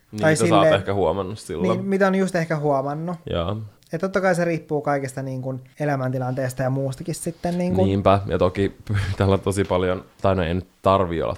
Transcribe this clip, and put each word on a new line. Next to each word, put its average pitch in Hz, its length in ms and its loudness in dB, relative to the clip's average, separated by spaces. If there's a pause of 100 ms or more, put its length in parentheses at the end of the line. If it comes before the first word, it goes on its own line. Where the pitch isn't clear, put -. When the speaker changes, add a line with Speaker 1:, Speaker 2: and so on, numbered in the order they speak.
(120)
Speaker 1:
Niin, 110 80 -6
Speaker 2:
Tai 156 120 4
Speaker 1:
mitä 131 120 2
Speaker 2:
silleen, 107 200 6
Speaker 1:
sä 107 60 6
oot 95 100 6
ehkä 101 140 -2
huomannut 95 440 0
silloin. 92 400 -2
Speaker 2:
niin, 190 100 -6
mitä 196 180 2
on 190 80 2
just 190 200 0
ehkä 165 240 -2
huomannut. 147 580 -2 (140)
Speaker 1:
Joo. 87 260 -2 (360)
Speaker 2:
Et 165 80 -4
totta 190 200 -2
kai 185 140 2
se 170 100 0
riippuu 160 360 -2
kaikesta, 139 420 -4
niin 131 200 -8
kun, 131 180 -6 (200)
elämäntilanteesta 131 840 -2
ja 127 80 0
muustakin 135 440 -4
sitten, 175 440 -6
niin 180 160 -2
kun. 190 120 4
Speaker 1:
Niinpä, 98 400 4
ja 90 120 -2
toki 92 380 0 (160)
<laughs> 98 240 0
täällä 98 180 4
on 92 60 2
tosi 98 240 0
paljon, 92 400 0 (180)
tai 95 140 4
no 92 60 2
ei 82 120 0
nyt 90 120 -4 (160)
tarvii 92 400 4
olla 58 160 -2